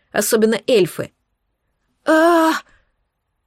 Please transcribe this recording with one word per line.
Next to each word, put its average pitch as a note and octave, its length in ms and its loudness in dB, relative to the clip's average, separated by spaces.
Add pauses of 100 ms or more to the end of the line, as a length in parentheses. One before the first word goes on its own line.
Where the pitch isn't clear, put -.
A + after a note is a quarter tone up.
(120)
особенно A3 540 0
эльфы. G3+ 460 -2 (920)
а D#4+ 480 2 (920)